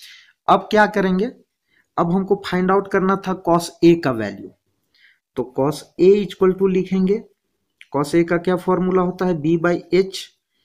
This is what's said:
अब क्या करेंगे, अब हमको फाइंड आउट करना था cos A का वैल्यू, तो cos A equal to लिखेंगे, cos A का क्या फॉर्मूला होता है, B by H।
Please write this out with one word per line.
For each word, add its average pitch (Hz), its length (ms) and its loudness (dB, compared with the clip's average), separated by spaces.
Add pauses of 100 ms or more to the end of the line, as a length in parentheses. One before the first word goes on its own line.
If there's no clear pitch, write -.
(480)
अब 190 220 2
क्या 214 180 4
करेंगे, 190 420 -2 (680)
अब 170 160 0
हमको 196 340 0
फाइंड 185 240 -2
आउट 196 220 0
करना 190 240 0 (100)
था 185 220 -6
cos 170 220 2 (140)
A 170 100 8 (100)
का 135 60 0
वैल्यू, 104 400 -8 (840)
तो 127 220 -8
cos 147 220 -2 (200)
A 180 180 6
equal 185 400 0
to 190 120 2
लिखेंगे, 185 520 0 (760)
cos 147 180 -4
A 170 140 4
का 175 100 0
क्या 180 180 -2
फॉर्मूला 185 460 0
होता 180 240 -2
है, 180 80 0
B 160 240 0
by 175 160 0 (200)
H। 190 280 0 (420)